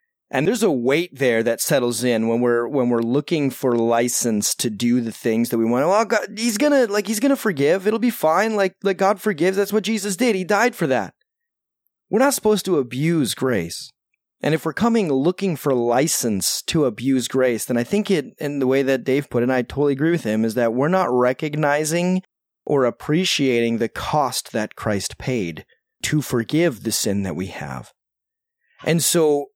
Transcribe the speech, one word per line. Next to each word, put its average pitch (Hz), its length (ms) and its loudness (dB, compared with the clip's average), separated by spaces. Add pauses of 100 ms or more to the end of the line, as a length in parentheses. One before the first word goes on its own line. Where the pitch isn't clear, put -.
(300)
And 135 160 -2
there's 233 180 0
a 190 80 4
weight 139 460 0
there 117 260 2
that 113 180 -2
settles 120 420 0
in 113 240 2
when 117 140 0
we're, 120 260 2
when 123 220 0
we're 117 120 2
looking 139 480 0
for 120 280 0
license 117 800 0
to 123 140 -4
do 120 300 0
the 113 120 -4
things 117 380 0
that - 80 -2
we 113 80 2
want. 123 220 2
"Well, 208 160 4
God, - 340 -4
he's 226 200 -4
gonna, 277 300 4
like, 202 200 -2
he's 208 140 -4
gonna 277 160 2
forgive. 180 500 0
It'll 220 120 2
be 233 100 0
fine. 202 480 2
Like, 190 260 0
like, 190 140 -2
God 196 240 2
forgives. 190 340 0
That's 196 160 0
what 208 140 2
Jesus 202 320 -4
did. 233 180 2
He 190 80 -2
died 208 320 2
for 170 120 -4
that." 113 260 0 (960)
We're 214 100 2
not 269 140 4
supposed 214 320 0
to 180 120 2
abuse 135 580 0
grace. 104 540 -2 (520)
And 147 120 0
if 160 120 -2
we're 156 80 -4
coming 226 380 2
looking 165 440 0
for 139 180 0
license 120 880 0
to 156 220 0
abuse 123 420 -2
grace, 127 380 0
then 123 120 -2
I 120 60 0
think 202 280 -2
it, 151 140 0 (120)
in 143 220 -4
the 127 80 0
way 135 160 2
that 131 200 0
Dave 139 260 0
put 120 120 0
it, - 20 2
and 131 100 0
I 127 100 2
totally 143 300 0
agree 151 180 0
with 170 120 -2
him, 110 220 0
is 110 80 -2
that 117 200 2
we're 135 160 0
not 180 220 2
recognizing 151 1120 0 (440)
or 135 200 2
appreciating 120 920 0
the 110 120 -2
cost - 600 -4
that 107 240 -4
Christ - 420 -4
paid 95 480 -4 (380)
to 151 180 0
forgive 131 600 0
the 110 80 -2
sin 101 320 0
that 90 120 -4
we 95 120 -6
have. 65 440 -12 (960)
And 160 160 2
so 151 540 2